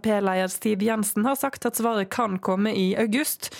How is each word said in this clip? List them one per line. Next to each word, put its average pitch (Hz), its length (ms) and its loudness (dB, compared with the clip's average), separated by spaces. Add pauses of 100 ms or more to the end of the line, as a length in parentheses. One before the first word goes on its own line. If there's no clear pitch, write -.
P-leder 190 480 2
Siv 208 320 0
Jensen 220 420 0
har 269 140 0
sagt - 260 -2
at 240 140 -2
svaret 220 320 0
kan 208 280 0
komme 202 360 0
i 185 240 2
august, 233 600 -2